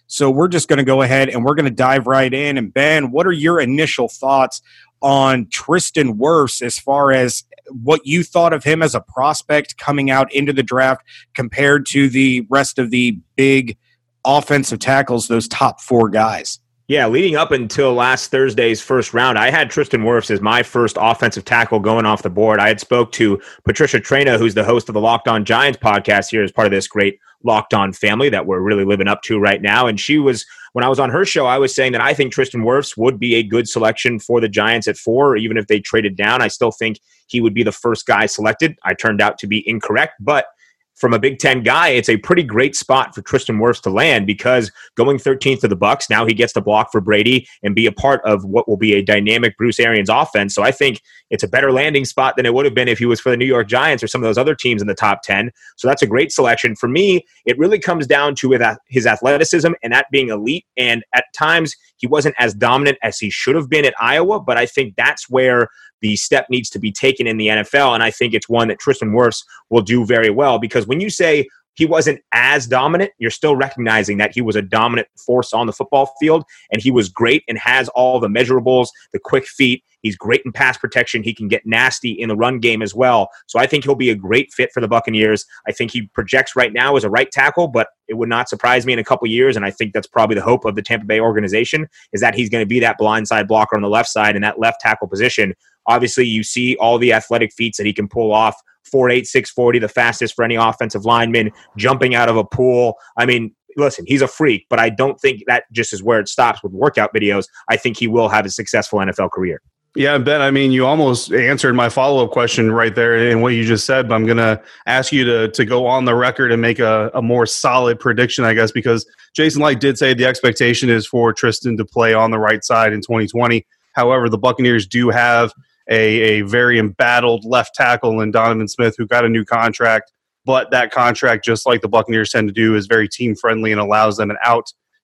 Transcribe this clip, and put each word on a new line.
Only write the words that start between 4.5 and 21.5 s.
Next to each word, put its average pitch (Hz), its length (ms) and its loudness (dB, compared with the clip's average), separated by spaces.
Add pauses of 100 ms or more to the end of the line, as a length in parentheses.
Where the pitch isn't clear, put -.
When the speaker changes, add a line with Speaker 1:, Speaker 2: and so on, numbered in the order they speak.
Speaker 1:
on 135 480 2
Tristan 143 680 -2
Wirfs 143 440 0
as 123 180 -8
far 139 320 0
as 127 320 0 (240)
what 135 380 -2
you 160 180 -2
thought 170 300 2
of 147 100 -6
him 156 180 0
as 151 140 0
a 110 60 -2
prospect 147 760 -4
coming 143 320 -2
out 135 240 0
into 139 200 -2
the 131 100 -2
draft 131 400 0 (300)
compared 139 540 0
to 139 200 2
the 127 420 0
rest 135 300 0
of 123 100 -2
the 120 300 0 (160)
big 135 400 2 (480)
offensive 139 560 0
tackles, 135 480 0
those 117 220 -2
top - 320 -2
four 117 260 2
guys? 101 520 -2 (300)
Speaker 2:
Yeah, 135 180 2
leading 151 300 0
up 156 140 0
until 127 420 0
last 123 360 0
Thursday's 120 520 0
first 127 320 -2
round, 120 260 2
I 120 100 2
had 143 220 0
Tristan 127 320 -2
Wirfs 117 260 0
as 101 120 -2
my 113 200 2
first 120 380 -2
offensive 113 460 0
tackle 117 340 0